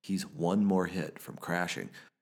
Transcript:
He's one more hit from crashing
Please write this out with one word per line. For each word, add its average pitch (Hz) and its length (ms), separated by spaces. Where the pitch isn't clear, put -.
He's 95 240
one 90 380
more 95 220
hit 87 340
from - 160
crashing 87 540